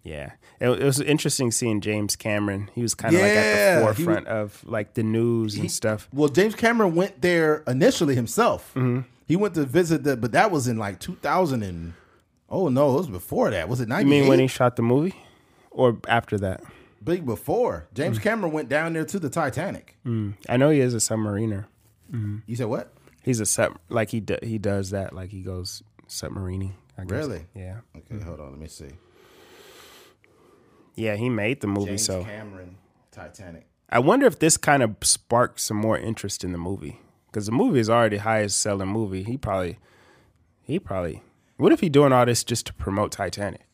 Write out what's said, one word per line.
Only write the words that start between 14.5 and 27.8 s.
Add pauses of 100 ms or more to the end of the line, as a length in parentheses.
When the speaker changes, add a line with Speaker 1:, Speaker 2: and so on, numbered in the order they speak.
Speaker 1:
the
movie, (560)
or
after
that? (400)
Speaker 2:
Big
before.
James
Speaker 1:
Mm.
Speaker 2:
Cameron
went
down
there
to
the
Titanic.
Speaker 1:
Mm. (140)
I
know
he
is
a
submariner. (460)
Mm-hmm. (100)
Speaker 2:
You
said
what? (300)
Speaker 1:
He's
a
sub, (120)
like,
he
d-,
he
does
that,
like,
he
goes (240)
submarining, (260)
I
guess.
Speaker 2:
Really?
Speaker 1:
Yeah. (140)